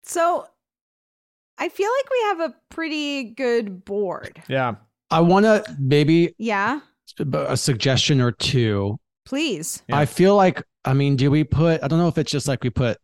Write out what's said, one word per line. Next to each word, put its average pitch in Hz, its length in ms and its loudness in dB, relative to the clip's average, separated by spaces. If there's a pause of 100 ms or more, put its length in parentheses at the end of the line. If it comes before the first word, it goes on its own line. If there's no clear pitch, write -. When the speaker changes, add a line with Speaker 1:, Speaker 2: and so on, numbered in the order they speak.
Speaker 1:
So 339 420 -2 (1120)
I 339 100 -6
feel 392 300 -2
like 539 120 -4
we 508 180 0
have 349 120 -4 (100)
a - 40 -20 (160)
pretty 294 540 -6
good 226 600 -4
board. 196 640 -8
Speaker 2:
Yeah. 127 280 -2 (340)
Speaker 3:
I 160 100 2
wanna 196 420 4 (160)
maybe 147 600 2
Speaker 1:
Yeah. 220 420 -4 (520)
Speaker 3:
a 143 240 -4
suggestion 131 640 0
or 123 120 2
two. 104 680 -2 (280)
Speaker 1:
Please. 262 600 -6
Speaker 2:
Yeah. 143 100 0
Speaker 3:
I 147 80 2
feel 190 300 4
like, 185 260 2 (240)
I 135 80 2
mean, 139 220 2
do 135 140 2
we 151 140 2
put, 160 400 2
I - 40 -4
don't 165 100 0
know 175 100 2
if - 100 -2
it's 151 140 -2
just 143 160 -4
like 131 160 -4
we 123 60 -2
put 120 340 -2